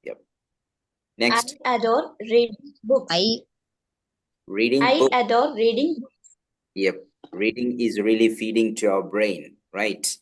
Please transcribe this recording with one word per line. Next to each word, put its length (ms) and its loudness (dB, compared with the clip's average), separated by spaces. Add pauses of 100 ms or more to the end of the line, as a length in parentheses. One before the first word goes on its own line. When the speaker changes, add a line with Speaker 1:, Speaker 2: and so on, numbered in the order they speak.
Speaker 1:
Yep. 140 -14 (1000)
Next. 380 0 (100)
Speaker 2:
I 100 0
adore 440 0
reading 360 0 (280)
books. 300 0
Speaker 3:
I 100 2 (1200)
Speaker 1:
Reading 360 2
Speaker 2:
I 160 4
Speaker 1:
books. 160 4
Speaker 2:
adore 400 0
reading 440 0
books. 380 -20 (380)
Speaker 1:
Yep. 200 0 (360)
Reading 500 -2
is 180 -2
really 300 4
feeding 460 -2
to 120 0
our 160 2
brain, 520 -4 (180)
right? 320 -4 (160)